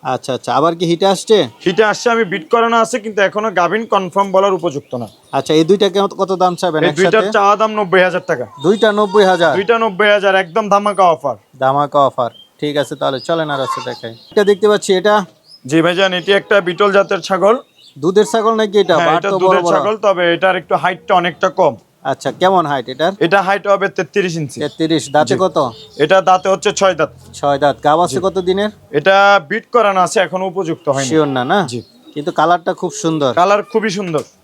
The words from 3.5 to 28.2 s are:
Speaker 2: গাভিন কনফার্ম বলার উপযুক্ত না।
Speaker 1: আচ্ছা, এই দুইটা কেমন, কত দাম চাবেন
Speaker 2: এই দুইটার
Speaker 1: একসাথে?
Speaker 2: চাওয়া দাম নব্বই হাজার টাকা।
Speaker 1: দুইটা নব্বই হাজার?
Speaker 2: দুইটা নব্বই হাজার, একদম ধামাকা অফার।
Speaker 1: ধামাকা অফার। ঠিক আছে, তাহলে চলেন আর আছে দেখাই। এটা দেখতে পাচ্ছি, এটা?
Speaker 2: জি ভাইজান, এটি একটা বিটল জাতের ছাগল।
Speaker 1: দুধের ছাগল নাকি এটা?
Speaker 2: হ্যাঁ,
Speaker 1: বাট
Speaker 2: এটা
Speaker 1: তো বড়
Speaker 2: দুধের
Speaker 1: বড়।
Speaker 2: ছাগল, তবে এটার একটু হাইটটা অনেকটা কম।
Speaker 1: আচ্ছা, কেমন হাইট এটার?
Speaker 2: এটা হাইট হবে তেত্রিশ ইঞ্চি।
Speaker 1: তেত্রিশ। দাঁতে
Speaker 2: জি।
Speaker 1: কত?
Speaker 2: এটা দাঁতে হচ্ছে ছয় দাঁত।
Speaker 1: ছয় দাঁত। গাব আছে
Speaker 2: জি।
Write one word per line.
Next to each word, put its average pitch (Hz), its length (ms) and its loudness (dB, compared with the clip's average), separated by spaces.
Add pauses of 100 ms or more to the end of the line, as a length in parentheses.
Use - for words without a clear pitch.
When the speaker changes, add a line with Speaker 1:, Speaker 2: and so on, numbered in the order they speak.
Speaker 2:
গাভিন 180 240 -2 (100)
কনফার্ম 196 420 -2
বলার 196 240 2
উপযুক্ত 147 320 -8 (100)
না। 110 60 -10 (300)
Speaker 1:
আচ্ছা, 139 220 -4
এই 165 100 4
দুইটা 202 240 4
কেমন, 196 160 0 (120)
কত 185 100 -2 (100)
দাম 180 200 2
চাবেন 156 220 0
Speaker 2:
এই 156 160 0
দুইটার 185 240 4
Speaker 1:
একসাথে? 214 140 -4
Speaker 2:
চাওয়া 202 180 4
দাম 220 240 -2
নব্বই 185 280 2
হাজার 175 220 -4
টাকা। 123 160 -2 (180)
Speaker 1:
দুইটা 214 260 2 (100)
নব্বই 208 320 4
হাজার? 170 260 2
Speaker 2:
দুইটা 202 260 0
নব্বই 208 320 0
হাজার, 196 180 0 (100)
একদম 185 300 -4
ধামাকা 202 400 2
অফার। 139 220 -4 (280)
Speaker 1:
ধামাকা 143 460 0
অফার। 120 220 -4 (280)
ঠিক 147 220 -6
আছে, 143 200 -6
তাহলে 135 260 -4
চলেন 160 260 -4
আর 135 140 -4
আছে - 120 -6 (100)
দেখাই। 113 240 -12 (180)
এটা 208 180 2
দেখতে 202 220 0
পাচ্ছি, 202 280 0
এটা? 208 160 2 (500)
Speaker 2:
জি 139 200 0
ভাইজান, 185 340 0
এটি 175 200 -2
একটা 208 160 -2 (120)
বিটল 185 280 0
জাতের 196 320 0
ছাগল। 196 280 2 (420)
Speaker 1:
দুধের 185 340 2
ছাগল 226 300 0
নাকি 208 220 0
এটা? 175 120 2
Speaker 2:
হ্যাঁ, 170 120 2
Speaker 1:
বাট 160 120 2
Speaker 2:
এটা 202 140 -4
Speaker 1:
তো 190 40 -2
বড় 180 40 0
Speaker 2:
দুধের 185 240 2
Speaker 1:
বড়। 170 80 2
Speaker 2:
ছাগল, 151 220 0 (100)
তবে 180 180 2 (100)
এটার 180 280 0
একটু 185 120 -4 (100)
হাইটটা 180 380 -2
অনেকটা 180 280 -2 (100)
কম। 151 140 2 (380)
Speaker 1:
আচ্ছা, 135 180 -6 (120)
কেমন 185 300 2
হাইট 127 220 -4
এটার? 156 200 -2 (120)
Speaker 2:
এটা 190 220 2
হাইট 196 240 -2
হবে 196 160 0 (100)
তেত্রিশ 185 420 -4
ইঞ্চি। 139 240 -10
Speaker 1:
তেত্রিশ। 156 400 -2 (120)
দাঁতে 151 200 2
Speaker 2:
জি। 185 80 -4
Speaker 1:
কত? 185 140 -2 (460)
Speaker 2:
এটা 233 140 4 (120)
দাঁতে 185 200 2
হচ্ছে 196 200 0 (100)
ছয় 190 200 2
দাঁত। - 120 -2 (280)
Speaker 1:
ছয় 143 240 0
দাঁত। 139 200 2
গাব 151 220 2
আছে 135 140 -4
Speaker 2:
জি। 170 60 -6